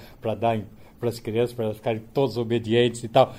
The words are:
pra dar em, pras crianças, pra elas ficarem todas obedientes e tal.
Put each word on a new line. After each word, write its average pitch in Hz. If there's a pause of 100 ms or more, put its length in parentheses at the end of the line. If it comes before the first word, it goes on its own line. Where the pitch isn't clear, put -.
(200)
pra 110
dar 113
em, 101 (340)
pras 117
crianças, 117
pra 117
elas 107
ficarem 113 (100)
todas 131
obedientes 120
e -
tal. 131